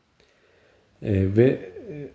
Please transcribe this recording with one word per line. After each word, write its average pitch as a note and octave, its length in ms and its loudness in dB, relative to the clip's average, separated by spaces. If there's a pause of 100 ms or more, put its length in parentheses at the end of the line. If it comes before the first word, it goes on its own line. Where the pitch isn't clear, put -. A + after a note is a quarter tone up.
(1000)
E, G2 340 0
ve, B2 360 2 (180)
e, D3 260 -14